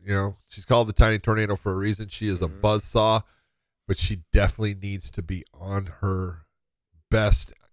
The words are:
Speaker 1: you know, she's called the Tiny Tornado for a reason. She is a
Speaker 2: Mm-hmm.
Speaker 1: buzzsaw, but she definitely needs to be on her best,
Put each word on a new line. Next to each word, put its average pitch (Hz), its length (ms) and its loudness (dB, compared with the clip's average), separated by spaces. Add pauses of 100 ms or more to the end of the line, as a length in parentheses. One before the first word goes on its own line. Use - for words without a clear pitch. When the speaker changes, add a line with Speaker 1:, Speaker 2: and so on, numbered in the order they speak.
Speaker 1:
you 98 80 -4
know, 98 240 -2 (120)
she's - 160 -20
called 117 240 4
the 104 40 -8
Tiny 110 260 6
Tornado 107 380 0
for 98 160 -4
a 92 40 -2
reason. 101 320 -4
She - 180 -8
is 95 160 -2
a 90 40 0
Speaker 2:
Mm-hmm. 92 140 -10
Speaker 1:
buzzsaw, 107 640 2 (640)
but 95 120 -2
she 92 240 -4 (100)
definitely 101 420 2
needs 98 360 -10
to - 120 -10
be 87 220 -8 (100)
on 98 320 -6 (140)
her 92 440 -4 (640)
best, 107 420 4 (200)